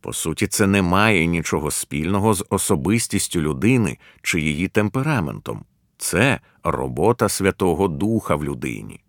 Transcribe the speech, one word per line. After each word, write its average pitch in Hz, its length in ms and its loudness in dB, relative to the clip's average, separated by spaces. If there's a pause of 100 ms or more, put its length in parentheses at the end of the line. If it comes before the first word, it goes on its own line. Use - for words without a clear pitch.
По - 120 -10
суті, 80 340 -2
це 101 200 2
не 98 160 4
має 92 440 4
нічого 82 440 -2
спільного 95 640 0
з 92 160 -4
особистістю 95 880 0
людини 78 580 0 (240)
чи - 180 -2
її 78 280 0
темпераментом. 101 960 -2 (320)
Це 110 440 0 (220)
робота 76 680 0
Святого 95 600 0
Духа 98 480 -2
в 73 80 -4
людині. 60 640 -8